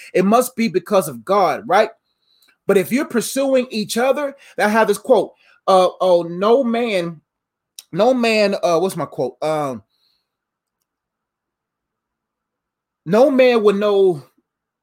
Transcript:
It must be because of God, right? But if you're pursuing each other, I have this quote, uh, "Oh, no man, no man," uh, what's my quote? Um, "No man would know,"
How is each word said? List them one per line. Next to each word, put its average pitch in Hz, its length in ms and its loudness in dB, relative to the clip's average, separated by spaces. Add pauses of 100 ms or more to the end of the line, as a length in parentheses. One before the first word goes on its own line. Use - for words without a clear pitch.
(140)
It 185 120 2
must 240 300 0
be 226 120 -2
because 185 400 -2
of 120 180 -14
God, 170 420 -2
right? 190 220 2 (760)
But 196 120 2
if 180 140 -2
you're 269 140 -2
pursuing 262 640 -2
each 214 280 -6
other, 269 380 -2 (220)
I 190 100 0
have 220 200 2
this 202 100 0
quote, 196 360 0 (340)
uh, 185 220 4 (120)
"Oh, 175 220 2
no 196 400 0
man, 214 580 -4 (720)
no 220 220 2
man," 220 480 0
uh, 165 180 0
what's 185 180 -4
my 143 80 -6
quote? - 360 -8
Um, 147 420 -6 (3250)
"No 233 260 4
man 254 320 4
would 202 140 2
know," 196 440 0 (600)